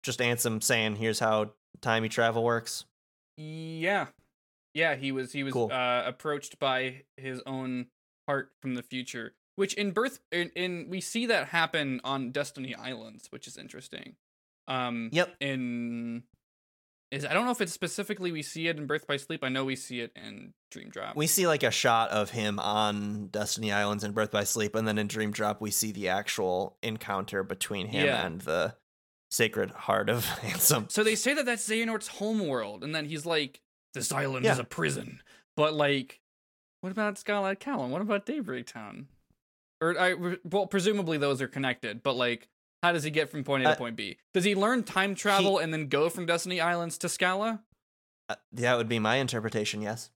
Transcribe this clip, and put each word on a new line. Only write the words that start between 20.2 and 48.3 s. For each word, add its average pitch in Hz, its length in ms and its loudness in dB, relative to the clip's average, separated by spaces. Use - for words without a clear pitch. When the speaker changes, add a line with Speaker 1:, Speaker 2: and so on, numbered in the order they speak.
Speaker 2:
Dream - 200 -16
Drop. 104 260 -8
Speaker 1:
We 151 100 2
see, 175 220 4
like, 151 160 4
a 117 80 6
shot 113 400 4
of 104 200 2
him 104 280 0
on 104 720 0
Destiny 104 420 -2
Islands 104 320 2
in 104 80 -4
Birth 107 200 0
by 104 120 2
Sleep, 104 320 0
and 110 120 2
then 107 120 2
in 104 80 0
Dream 107 240 -2
Drop 104 280 0
we 107 120 -2
see 110 200 0
the 95 180 -2
actual 95 760 0
encounter 98 600 -2
between 98 440 -4
him 110 180 0
Speaker 2:
Yeah. 123 220 2
Speaker 1:
and 85 140 -6
the 82 340 0
Sacred 107 400 2
Heart 104 400 0
of 120 140 0
<laughs> - 160 -4
Ansem. 107 500 2
Speaker 2:
So 214 120 2
they 220 120 4
say 240 180 0
that 285 140 0
that's 226 200 -2
Xehanort's 226 420 -2
homeworld, 139 760 -2
and 151 100 -4
then 156 120 -2
he's 151 200 -6
like, 156 360 0
"This 123 180 -4
island 135 340 0
Speaker 1:
Yeah. 208 80 6
Speaker 2:
is 123 60 2
a 120 60 -4
prison." 65 560 -4
But, 151 180 4
like, 143 460 2
what 185 100 -8
about 208 260 -2
Scala 196 380 0
Callum? 196 360 -2
What 170 100 -2
about 208 240 0
Daybreak 175 420 -4
Town? 107 400 -14
Or, 165 180 2
I, 185 140 6
well, 190 240 2
presumably 190 500 2
those 139 240 2
are 127 60 0
connected, 120 560 -4
but, 135 120 2
like, 120 320 0
how 175 100 8
does 156 100 2
he 156 80 -2
get 147 180 2
from 147 140 -6
point 135 200 2
A - 40 4
to 156 40 8
Speaker 1:
Uh, - 40 6
Speaker 2:
point 117 200 -6
B? 104 220 -6
Does 180 120 4
he 202 100 4
learn 220 280 4
time 190 320 0
travel 196 420 4
Speaker 1:
he 165 60 2
Speaker 2:
and 160 100 -2
then 156 140 -2
go 143 220 4
from 175 160 -4
Destiny 170 360 0
Islands 170 380 0
to 175 100 -2
Scala? 202 540 0
Speaker 1:
Uh, 110 60 -2